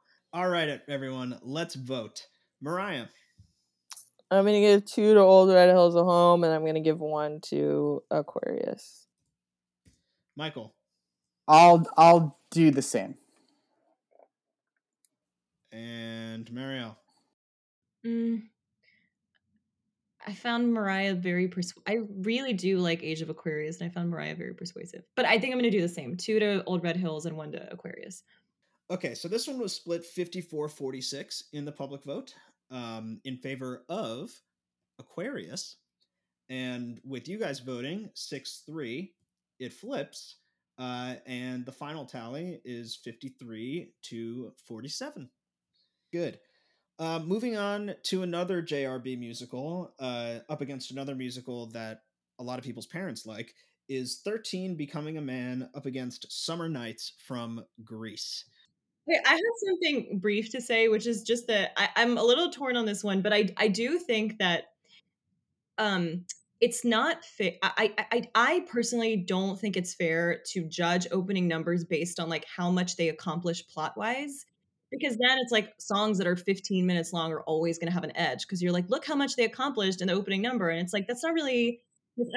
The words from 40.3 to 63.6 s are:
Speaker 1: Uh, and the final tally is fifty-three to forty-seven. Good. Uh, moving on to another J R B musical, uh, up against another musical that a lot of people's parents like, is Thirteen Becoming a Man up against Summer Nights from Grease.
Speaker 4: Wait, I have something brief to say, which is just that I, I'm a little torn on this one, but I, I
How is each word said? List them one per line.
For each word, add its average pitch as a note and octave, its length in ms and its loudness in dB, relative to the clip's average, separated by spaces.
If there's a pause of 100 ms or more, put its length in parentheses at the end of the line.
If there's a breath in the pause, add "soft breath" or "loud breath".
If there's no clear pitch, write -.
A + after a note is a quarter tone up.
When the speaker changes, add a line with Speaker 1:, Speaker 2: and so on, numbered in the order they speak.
Speaker 1:
Uh, B2 380 -8 (100)
and B2+ 400 -8
the B2+ 60 -14
final D3 340 -12
tally C3+ 580 -12
is A#2 320 -12
fifty-three B2 1000 -14 (100)
to A#2 500 -12 (140)
forty-seven. C#3+ 640 -14 (840)
Good. E3+ 240 -6 (640)
Uh, E3 260 -4
moving A3 320 -2
on G3+ 460 -4
to F#3 180 -2
another F3 400 -4
J C#3+ 240 -4
R C3 140 -6
B B2+ 160 -8
musical, B2+ 840 -10
uh, A#2+ 360 -6 (120)
up D3+ 140 -6
against C3+ 300 -10
another C#3 240 -8
musical B2 560 -8
that A2+ 300 -10 (380)
a A#2 40 -14
lot B2 160 -8
of A#2+ 60 -14
people's A#2 200 -12
parents E3 400 -10
like, A2 300 -14 (340)
is B2+ 340 -8
Thirteen F#3+ 520 -6
Becoming D3+ 420 -8
a D3+ 40 -6
Man B2+ 520 -6
up C#3+ 140 -10
against B2+ 440 -10
Summer E3 380 -6
Nights A#2 440 -8 (120)
from A#2 400 -8 (180)
Grease. A2 640 -12 (640)
Speaker 4:
Wait, D#4 160 4
I C4+ 100 6
have D#4+ 60 2 (280)
something D#4 500 -2
brief G#3 320 0
to C4 100 -6
say, A#3 280 2
which A3 180 2
is A#3 160 -2
just A#3+ 240 0
that G#3 320 0
I, G3 180 2
I'm A#3+ 220 4
a - 60 2
little C4 260 4
torn B3+ 260 -4
on A#3 120 0
this G#3 160 -4
one, G3 180 0
but G#3 100 0
I, G#3 240 4
I G#3+ 120 2